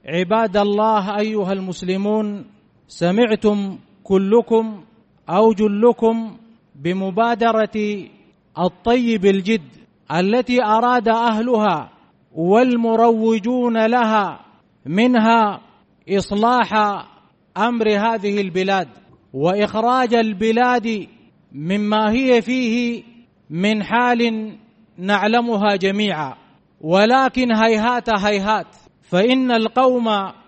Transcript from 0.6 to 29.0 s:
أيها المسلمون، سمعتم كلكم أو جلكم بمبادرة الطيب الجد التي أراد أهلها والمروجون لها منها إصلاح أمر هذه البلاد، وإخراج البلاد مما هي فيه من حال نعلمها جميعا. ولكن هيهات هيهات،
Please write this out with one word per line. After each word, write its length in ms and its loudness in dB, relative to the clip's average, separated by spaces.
أيها 340 -4
المسلمون، 920 -4
سمعتم 920 0
كلكم 760 0
أو 240 4
جلكم 840 0
بمبادرة 1300 -2
الطيب 680 0
الجد 440 0
التي 520 0
أراد 440 2
أهلها 840 0
والمروجون 1500 2
لها 540 0
منها 760 2
إصلاح 640 0
أمر 320 -2
هذه 520 0
البلاد، 480 -2
وإخراج 800 0
البلاد 920 0
مما 600 -2
هي 300 2
فيه 600 -2
من 320 -2
حال 680 0
نعلمها 760 0
جميعا. 580 -2
ولكن 720 2
هيهات 560 0
هيهات، 480 -2